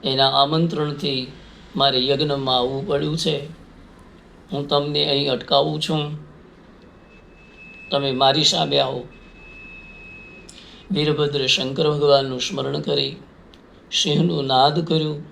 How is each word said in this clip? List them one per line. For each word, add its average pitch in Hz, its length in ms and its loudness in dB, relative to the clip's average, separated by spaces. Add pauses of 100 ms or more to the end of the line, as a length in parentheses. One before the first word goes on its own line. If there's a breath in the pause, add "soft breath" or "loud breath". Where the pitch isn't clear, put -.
એના 135 260 2
આમંત્રણથી 147 1000 0 (440)
મારે 131 300 2
યજ્ઞમાં 139 520 0
આવવું 135 280 -2
પડ્યું 151 320 -2
છે. 147 280 -4 (1040)
હું 143 160 -4
તમને 147 400 0
અહીં 139 240 0
અટકાવું 143 480 0
છું, 151 380 -4 (1700)
તમે 139 220 -2
મારી 139 320 2
સામે 143 340 2
આવો. 131 280 -2 (1800 loud breath)
વીરભદ્ર 147 560 0
શંકર 139 440 0
ભગવાનનું 139 500 2
સ્મરણ 139 400 -4
કરી 143 360 -2 (760)
સિંહનું 160 520 0
નાદ 139 400 4
કર્યું. 151 480 -2